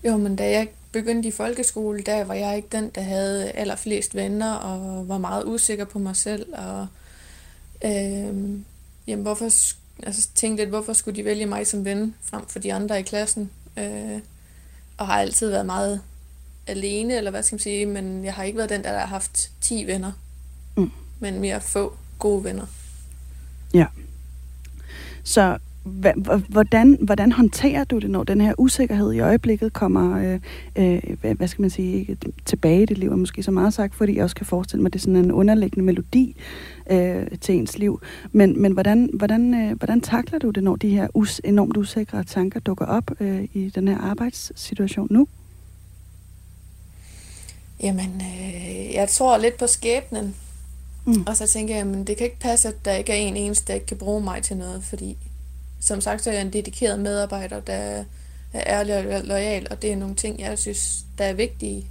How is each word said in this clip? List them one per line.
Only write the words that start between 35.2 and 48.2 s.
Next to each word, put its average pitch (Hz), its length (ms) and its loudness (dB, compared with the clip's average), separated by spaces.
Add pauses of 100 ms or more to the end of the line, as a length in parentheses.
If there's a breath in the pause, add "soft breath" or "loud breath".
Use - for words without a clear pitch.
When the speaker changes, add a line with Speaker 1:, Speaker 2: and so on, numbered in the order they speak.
Speaker 2:
underliggende 202 520 4
melodi, 185 520 4 (540 loud breath)
øh, 180 360 4 (140)
til 190 140 2
ens - 240 0
liv. 202 220 0 (320 loud breath)
Men, 196 300 8
men 196 100 6
hvordan, 202 420 6
hvordan, 226 400 4
øh, 220 220 0
hvordan 220 240 2
takler 233 380 -2
du 233 120 2
det, 202 140 0
når 190 120 4
de 214 120 2
her 196 260 4
us-, 208 300 2
enormt 202 320 6
usikre 208 480 -2
tanker 196 360 -2
dukker - 260 -2
op, - 240 0 (100)
øh, 196 240 0 (100)
i 196 200 -2
den 190 140 2
her 196 100 2
arbejdssituation 202 1120 -4
nu? 247 180 8 (2500 loud breath)
Speaker 1:
Jamen, 190 400 -2